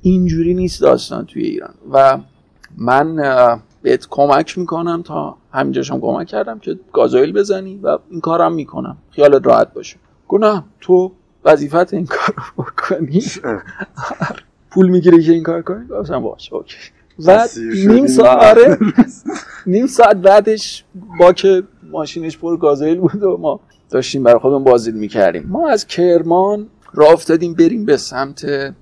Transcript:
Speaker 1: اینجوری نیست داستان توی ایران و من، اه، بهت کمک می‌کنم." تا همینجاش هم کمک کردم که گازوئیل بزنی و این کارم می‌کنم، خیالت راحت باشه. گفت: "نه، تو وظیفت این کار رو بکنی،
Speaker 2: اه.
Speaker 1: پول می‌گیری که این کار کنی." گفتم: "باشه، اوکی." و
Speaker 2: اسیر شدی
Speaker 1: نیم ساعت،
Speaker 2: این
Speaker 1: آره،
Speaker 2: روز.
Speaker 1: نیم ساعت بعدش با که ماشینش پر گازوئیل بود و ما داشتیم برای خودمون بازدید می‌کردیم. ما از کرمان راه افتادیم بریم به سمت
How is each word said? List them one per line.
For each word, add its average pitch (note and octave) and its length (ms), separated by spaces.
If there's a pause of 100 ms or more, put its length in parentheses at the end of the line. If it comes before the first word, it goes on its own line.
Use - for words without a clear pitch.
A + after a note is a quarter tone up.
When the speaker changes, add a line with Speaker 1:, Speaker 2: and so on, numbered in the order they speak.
Speaker 1:
اینجوری F3+ 540
نیست F3+ 260
داستان B2 460
توی - 160
ایران - 320 (180)
و C3+ 260 (600)
من، C#3 400
اه، B2 440 (200)
بهت B2+ 280
کمک C#3+ 480
می‌کنم." E3+ 440
تا D3+ 340 (160)
همینجاش C3+ 380
هم C3 100
کمک B2 260
کردم - 320
که F3 200 (140)
گازوئیل B2+ 400
بزنی G3 500
و D3+ 160 (120)
این F3 100
کارم E3 320
می‌کنم، C3 440 (140)
خیالت C#3+ 360
راحت A2+ 280
باشه. - 220 (320)
گفت: G3+ 140
"نه، G#3 220 (160)
تو F#3 320 (320)
وظیفت D3+ 500
این E3 120
کار - 300
رو - 280
بکنی، E3 580 (220)
Speaker 2:
اه. A2 180 (1080)
Speaker 1:
پول F#3 180
می‌گیری F3+ 340
که D#3+ 100
این E3 100
کار E3 200
کنی." G#3 240
گفتم: D3+ 360
"باشه، - 320
اوکی." - 220 (420)
و D#3+ 120
Speaker 2:
اسیر A3+ 440
شدی F#3+ 120
Speaker 1:
نیم A#3+ 200
ساعت، B3+ 520
Speaker 2:
این A#3+ 80
Speaker 1:
آره، - 80
Speaker 2:
روز. - 500 (420)
Speaker 1:
نیم G3+ 200
ساعت A3+ 300
بعدش G3+ 680 (360)
با F3+ 120
که F#3+ 300 (280)
ماشینش D#3+ 480
پر E3+ 180
گازوئیل D#3 440
بود F#3+ 220
و F#3 140
ما E3 240 (300)
داشتیم C3+ 320
برای A#2 160
خودمون C#3 260
بازدید A#2 300
می‌کردیم. G2 540
ما D#4 200
از A3+ 180
کرمان F3+ 800 (260)
راه D3+ 200
افتادیم E3 420
بریم E3 300
به D3 120
سمت C3+ 500 (360)